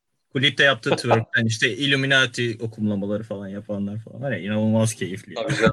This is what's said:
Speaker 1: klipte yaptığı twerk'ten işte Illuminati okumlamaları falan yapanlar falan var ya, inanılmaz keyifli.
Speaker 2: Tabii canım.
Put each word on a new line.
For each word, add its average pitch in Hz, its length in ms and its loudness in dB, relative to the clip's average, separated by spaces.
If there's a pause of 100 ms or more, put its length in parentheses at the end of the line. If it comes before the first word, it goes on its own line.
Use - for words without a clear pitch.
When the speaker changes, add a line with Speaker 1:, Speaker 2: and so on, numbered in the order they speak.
(340)
Speaker 1:
klipte 143 300 2
yaptığı 139 260 2
twerk'ten 120 560 2
işte 113 300 0
Illuminati 135 840 2
okumlamaları 104 600 -2
falan 101 260 -10
yapanlar 101 500 -6
falan 113 240 -14
var 135 100 -4
ya, 98 60 -4
inanılmaz 110 560 2
keyifli. 95 400 -8
Speaker 2:
Tabii 117 220 -4
canım. 110 160 6